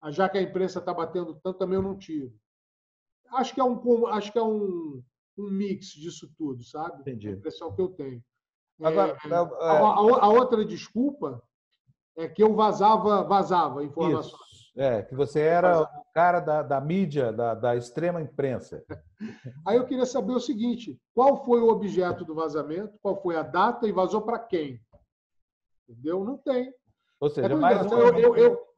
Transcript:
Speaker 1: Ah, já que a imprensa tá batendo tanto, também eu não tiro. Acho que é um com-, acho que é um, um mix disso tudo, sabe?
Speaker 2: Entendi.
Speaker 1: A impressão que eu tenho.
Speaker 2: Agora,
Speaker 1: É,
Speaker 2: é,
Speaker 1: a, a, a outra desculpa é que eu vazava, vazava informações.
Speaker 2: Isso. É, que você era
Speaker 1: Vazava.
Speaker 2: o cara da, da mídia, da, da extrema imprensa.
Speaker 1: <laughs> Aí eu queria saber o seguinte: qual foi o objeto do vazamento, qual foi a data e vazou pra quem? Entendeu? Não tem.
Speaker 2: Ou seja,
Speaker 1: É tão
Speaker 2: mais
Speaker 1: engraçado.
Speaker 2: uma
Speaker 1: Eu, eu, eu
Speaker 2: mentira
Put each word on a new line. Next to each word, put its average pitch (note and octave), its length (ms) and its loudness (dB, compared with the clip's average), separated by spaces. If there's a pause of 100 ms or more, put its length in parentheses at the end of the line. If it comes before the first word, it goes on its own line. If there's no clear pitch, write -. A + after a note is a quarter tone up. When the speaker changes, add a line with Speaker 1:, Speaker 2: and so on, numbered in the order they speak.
Speaker 1:
Ah, D3+ 100 -12
já F#3 180 0
que G3 100 -2
a F#3+ 40 0
imprensa F#3 380 -4
tá F3+ 140 -6
batendo E3 480 -6
tanto, F#3 160 -8
também F#3 180 -2
eu F#3+ 60 0
não G3 160 -6
tiro. C#3+ 340 -10 (1000)
Acho B3+ 200 -2
que - 80 -2
é C4 40 4
um B3 120 2
com-, A#3 300 4
acho G3+ 260 -4
que - 60 0
é A3+ 40 2
um, F3+ 600 -4 (340)
um G3+ 140 -10
mix G3 380 -4
disso D#3 500 -16
tudo, C3 240 -8
sabe? D3+ 380 -12
Speaker 2:
Entendi. A2 280 -12
Speaker 1:
A G2+ 40 -8
impressão D3+ 420 -12
que F#3+ 80 -2
eu F3+ 60 -2
tenho. C3+ 340 -12 (600)
Speaker 2:
Agora, D#3 400 0
Speaker 1:
É, D3+ 60 -14
Speaker 2:
é, D#3 60 -4
Speaker 1:
a, F3 80 2
a, E3+ 840 4
a G#3 40 8
outra A3+ 360 4
desculpa E3 760 -6 (760)
é D#3+ 100 -8
que D#3+ 160 0
eu G#3+ 120 6
vazava, G#3 680 4
vazava D#3+ 600 0
informações. D#3 480 -2 (180)
Speaker 2:
Isso. - 100 -20 (160)
É, B2 260 0
que - 120 -14
você C3+ 260 0
era F3 320 4
Speaker 1:
Vazava. D#3+ 260 2
Speaker 2:
o - 160 -20
cara F3 260 4
da, D3+ 220 -2
da C3+ 180 -2
mídia, D3 520 -2
da, A2+ 220 -2
da A#2+ 220 -2
extrema D#3+ 460 -4
imprensa. C3+ 680 -6
Speaker 1:
<laughs> - 800 -16
Aí G3+ 100 2
eu B3 80 2
queria B3+ 220 -2
saber B3 260 -4
o A#3+ 80 -2
seguinte: A#3 580 -6 (140)
qual C4+ 320 2
foi A#3+ 160 4
o A3+ 80 4
objeto F3+ 560 0
do D#3+ 100 -12
vazamento, D#3 680 -6
qual G3 180 -4
foi E3+ 160 -2
a D#3 60 -2
data G3+ 440 -2
e G#3 60 -2
vazou F#3 300 0
pra A3+ 160 -6
quem? D3+ 420 -6 (1080)
Entendeu? D3 380 -6
Não C4+ 140 -8
tem. C4 340 -4 (480)
Speaker 2:
Ou C#3+ 80 0
seja, D3 180 -2
Speaker 1:
É - 40 2
tão - 80 2
Speaker 2:
mais - 260 4
Speaker 1:
engraçado. A#3 160 2
Speaker 2:
uma A#3+ 180 8
Speaker 1:
Eu, - 0 -
eu, A#3 180 6
eu A#3+ 140 8
Speaker 2:
mentira - 160 -6 (100)